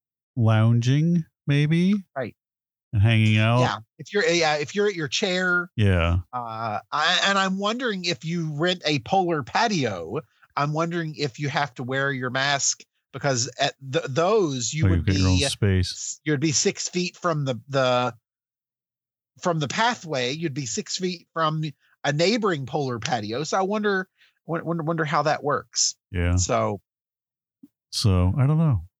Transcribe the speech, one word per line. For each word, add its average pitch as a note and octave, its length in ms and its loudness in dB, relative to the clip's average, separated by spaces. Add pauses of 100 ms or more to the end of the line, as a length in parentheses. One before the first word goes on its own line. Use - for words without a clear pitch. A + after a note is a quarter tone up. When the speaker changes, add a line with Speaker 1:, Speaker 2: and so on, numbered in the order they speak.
(360)
Speaker 1:
lounging, A#2+ 880 4 (240)
maybe? E3 560 2 (140)
Speaker 2:
Right. B2 180 -8 (560)
Speaker 1:
And G#2 100 2
hanging A2 360 6
out? A2+ 240 4
Speaker 2:
Yeah. A2+ 160 0 (200)
If - 160 -14
you're, G3+ 140 2
yeah, E3 300 2
if D3 180 -6
you're G#3 120 2
at G3+ 80 -2
your D#3 120 -4
chair. F3+ 720 -2
Speaker 1:
Yeah. F2+ 400 2 (160)
Speaker 2:
Uh, A2+ 460 -4 (120)
I, D#3+ 360 0
and G3 100 2
I'm F#3+ 200 0
wondering G#3 460 -2
if E3+ 220 -4
you E3 260 -2
rent F3 320 0
a D3+ 160 0
polar E3+ 440 0
patio, B2 760 -2 (380)
I'm D3 160 0
wondering E3 420 -4
if D3 240 -6
you D3 80 -4
have C#3+ 280 -2
to - 80 -8
wear C3+ 280 -2
your B2+ 200 -4
mask C3+ 500 0 (320)
because C3+ 440 -2
at C#3 180 0 (180)
th-, E3 160 0
those D#3+ 640 0
you D3+ 140 2
Speaker 1:
Oh, - 20 4
Speaker 2:
would F2+ 80 4
Speaker 1:
you've D#2+ 80 -2
got F#2+ 100 2
your F#2 140 2
own F#2 100 4
Speaker 2:
be, F2+ 60 2
Speaker 1:
space. - 800 -2
Speaker 2:
you'd D3 160 0
be D#3+ 100 2
six - 380 -2
feet F3+ 260 -4
from D3+ 300 -2
the, B2 240 -4
the, B2+ 440 2 (1300)
from E3+ 200 0
the C#3 100 -2
pathway. D3+ 640 -2
You'd D#3+ 200 -6
be C#3+ 120 -6
six - 320 -6
feet F3+ 340 -6
from D#3 320 -2 (400)
a C#3+ 80 0
neighboring F3 540 2
polar C3 340 -4
patio. A2 460 -4
So G#3 120 -2
I F#3+ 40 2
wonder, G3 480 0 (360)
won-, D#3+ 200 -6
wonder, E3 180 -2
wonder D#3+ 220 0
how D3 160 2
that C#3+ 240 0
works. - 500 -2 (160)
Speaker 1:
Yeah. F2 240 0
Speaker 2:
So A2 460 0 (1120)
Speaker 1:
So, F#2 460 2
I C3 100 2
don't D#3 100 2
know. C3+ 280 2 (140)